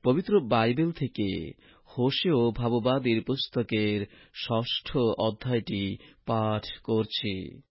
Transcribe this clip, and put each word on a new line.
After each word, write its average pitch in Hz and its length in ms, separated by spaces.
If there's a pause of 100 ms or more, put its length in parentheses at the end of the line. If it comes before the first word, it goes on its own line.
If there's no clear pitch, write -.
পবিত্র 180 360
বাইবেল 123 520
থেকে 117 360 (680)
হোশেয় 127 540
ভাববাদীর 117 720
পুস্তকের 107 800 (280)
ষষ্ঠ - 640 (200)
অধ্যায়টি 104 800 (280)
পাঠ 107 380 (200)
করছি। 107 880